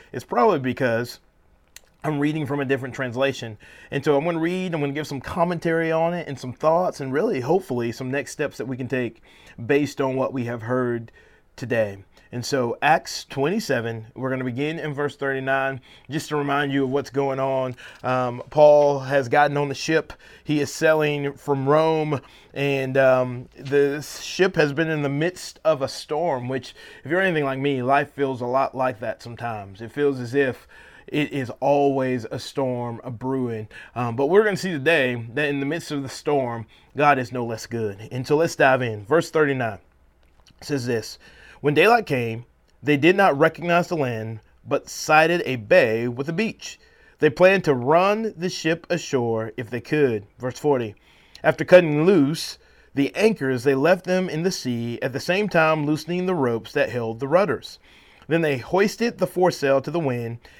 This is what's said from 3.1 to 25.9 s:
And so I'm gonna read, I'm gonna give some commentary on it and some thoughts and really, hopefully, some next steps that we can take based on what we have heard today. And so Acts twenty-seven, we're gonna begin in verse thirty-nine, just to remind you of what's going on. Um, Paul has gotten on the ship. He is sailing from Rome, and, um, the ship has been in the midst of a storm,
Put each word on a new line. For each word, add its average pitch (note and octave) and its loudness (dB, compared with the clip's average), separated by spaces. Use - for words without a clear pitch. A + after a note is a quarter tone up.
And C#3 -4
so D3 4
I'm C#3+ 2
gonna E3+ -2
read, F3 -2
I'm D#3 -2
gonna C#3+ -2
give D3 -6
some C#3 -8
commentary E3 -2
on E3 0
it F3 -8
and C#3 -10
some B2+ -10
thoughts D#3+ 0
and C3 -6
really, D#3+ 0
hopefully, B2 0
some B2+ -8
next C#3 -6
steps - -6
that A#2 -8
we C3 -6
can B2+ -8
take B2+ -4
based C#3+ 0
on C3 0
what A#2+ -2
we B2 -4
have A#2+ -8
heard A#2+ -2
today. A2 -2
And A#2+ -8
so B2 -2
Acts D#3+ 0
twenty-seven, B2 -4
we're C3 -6
gonna C3 -4
begin C#3+ -4
in D3 -8
verse C#3+ -4
thirty-nine, C3+ -2
just D3 -6
to D3+ -4
remind C#3+ -2
you C#3 2
of B2+ -2
what's C3+ -2
going C3+ -2
on. C3 -2
Um, B2 -2
Paul D3 8
has C3 0
gotten D3 4
on C#3+ 0
the C3+ -6
ship. D#3 0
He D3+ 0
is C#3 -2
sailing D3+ 2
from C#3 -2
Rome, D#3 2
and, C3+ -2
um, B2+ 2
the C#3+ 0
ship - -2
has D#3 4
been D#3+ -2
in D#3 -2
the C#3+ 0
midst D#3 -4
of D3+ 2
a C3 -2
storm, D3 -4